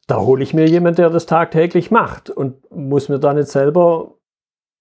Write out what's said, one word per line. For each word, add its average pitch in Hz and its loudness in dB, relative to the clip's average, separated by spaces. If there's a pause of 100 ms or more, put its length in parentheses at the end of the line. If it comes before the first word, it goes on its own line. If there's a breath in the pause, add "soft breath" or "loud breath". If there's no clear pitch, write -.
da - -2
hole 131 2
ich 139 -6
mir 160 4
jemand, 170 2
der 170 4
das 165 -2
tagtäglich 165 0
macht 202 -2
und 135 -10
muss 139 -4
mir 139 -2
da 143 0
nicht 147 -2
selber 165 0 (640)